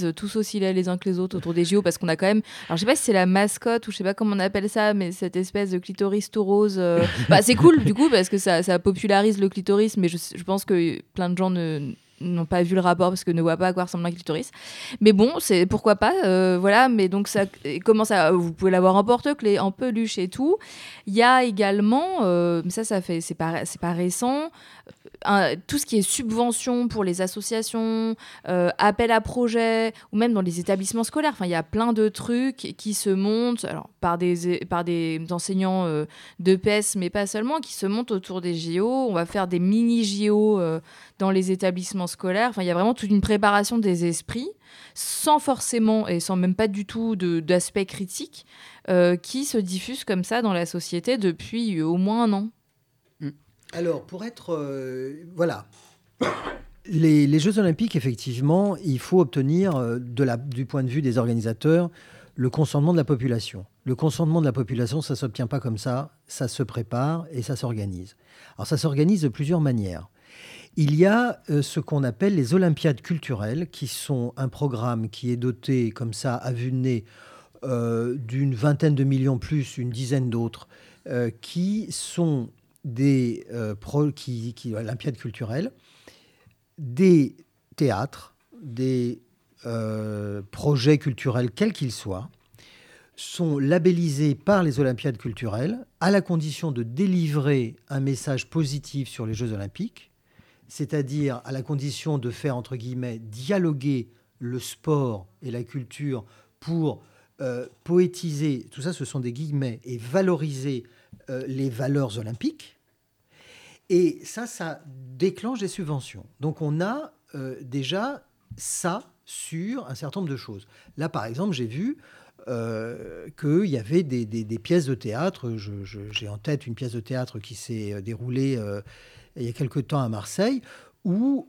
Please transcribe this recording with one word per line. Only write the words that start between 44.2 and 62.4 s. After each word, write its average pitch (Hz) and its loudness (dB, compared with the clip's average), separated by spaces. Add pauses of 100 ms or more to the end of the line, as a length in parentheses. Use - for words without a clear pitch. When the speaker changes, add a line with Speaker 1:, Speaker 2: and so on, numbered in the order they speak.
Speaker 1:
sans - 0
forcément, 220 2
et 175 0
sans 190 -2
même 185 2
pas 220 2
du 202 -4
tout 226 -2
de, 175 0
d'aspect 180 2
critique, - -10 (440)
euh, 180 6
qui 262 -6
se 240 0
diffuse 190 -4
comme 185 0
ça 233 -2
dans 208 2
la 170 0
société 175 -2
depuis, 202 -2
euh, 156 2
au 170 2
moins 214 2
un 214 4
an. 208 -2 (720)
Speaker 3:
Mm. 143 -6 (440)
Alors, 165 -4
pour 185 -12
être, 226 -8
euh, 135 -8 (120)
voilà. 151 -2 (520)
<coughs> - -2 (600)
Les, 156 6
les 151 4
Jeux 196 2
Olympiques, 196 2
effectivement, 139 0
il 143 -2
faut 185 2
obtenir, 156 2
euh, 120 -2
de 123 -2
la, 123 2
du 127 -6
point 135 -2
de 127 -2
vue 143 -2
des 127 2
organisateurs, 120 2 (440)
le 127 0